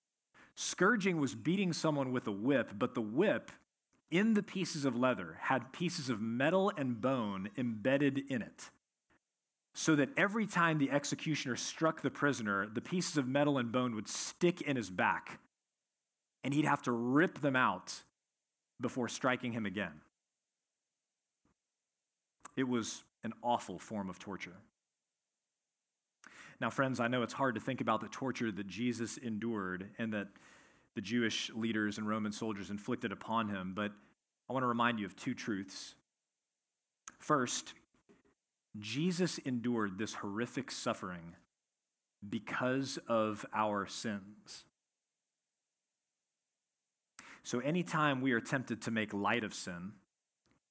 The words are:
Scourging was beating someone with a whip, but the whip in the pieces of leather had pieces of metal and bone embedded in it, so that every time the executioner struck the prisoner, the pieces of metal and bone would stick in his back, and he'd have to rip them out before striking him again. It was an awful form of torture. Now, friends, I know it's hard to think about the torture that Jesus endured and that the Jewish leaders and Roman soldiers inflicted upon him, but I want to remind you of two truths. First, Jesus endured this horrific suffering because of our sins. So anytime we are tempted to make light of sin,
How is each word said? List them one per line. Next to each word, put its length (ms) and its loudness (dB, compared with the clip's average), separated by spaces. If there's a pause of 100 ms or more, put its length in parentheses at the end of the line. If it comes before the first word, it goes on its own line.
(540)
Scourging 640 2
was 140 0
beating 400 2
someone 380 0
with 160 0
a 40 0
whip, 460 2
but 160 0
the 80 0
whip 500 0 (600)
in 220 6
the 100 4
pieces 420 -2
of 100 2
leather 460 2
had 300 0
pieces 380 -2
of 100 0
metal 560 2
and 240 -2
bone 580 0
embedded 600 2 (120)
in 120 -2
it, 300 -12 (1000)
so 220 4
that 220 6
every 300 2
time 300 4
the 140 2
executioner 640 -2
struck 460 -2
the 80 0
prisoner, 580 0
the 140 -4
pieces 360 -2
of 100 2
metal 300 4
and 140 0
bone 240 0
would 120 -4
stick 540 0
in 140 -2
his 140 -2
back, 500 2 (1040)
and 100 0
he'd 120 4
have 160 4
to 100 0
rip 480 4
them 160 2
out 480 2 (800)
before 260 0
striking 440 0
him 140 -2
again. 360 -4 (2500)
It 120 2
was 360 -2 (200)
an 100 -8 (100)
awful 340 0
form 320 -6
of 80 -10
torture. 400 -10 (2000)
Now, 100 0
friends, 300 2
I 80 2
know 140 2
it's 120 -2
hard 220 2
to 60 -6
think 180 -2
about 220 2
the 80 -8
torture 420 -2
that 160 -6
Jesus 500 -4
endured 800 -4
and 160 -2
that 140 -2 (680)
the 60 -4
Jewish 520 0
leaders 440 0
and 100 -4
Roman 260 0
soldiers 360 -6
inflicted 440 -4
upon 340 -2
him, 260 -4
but 200 -2 (560)
I 40 -4
want 100 0
to 40 2
remind 320 2
you 60 -2
of 100 -8
two 180 -4
truths. 600 -6 (1200)
First, 580 0 (1000)
Jesus 600 0
endured 600 0
this 180 -4
horrific 560 -4
suffering 640 -4 (920)
because 800 -2
of 460 2
our 340 2
sins. 800 -8 (2750)
So 160 -2
anytime 600 2
we 140 2
are 80 4
tempted 400 -2
to 100 -4
make 220 0
light 320 0
of 80 -6
sin, 400 -8 (760)